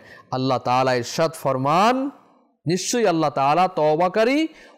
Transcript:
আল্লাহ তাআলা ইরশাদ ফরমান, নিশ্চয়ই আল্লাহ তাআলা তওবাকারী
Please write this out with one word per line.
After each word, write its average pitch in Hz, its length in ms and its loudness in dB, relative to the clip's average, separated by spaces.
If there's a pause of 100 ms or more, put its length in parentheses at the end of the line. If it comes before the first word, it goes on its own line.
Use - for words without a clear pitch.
(300)
আল্লাহ 131 280 -2
তাআলা 127 360 0
ইরশাদ 151 380 -2
ফরমান, 170 800 0 (560)
নিশ্চয়ই 190 400 -2
আল্লাহ 160 240 0
তাআলা 147 380 2
তওবাকারী 185 800 0 (300)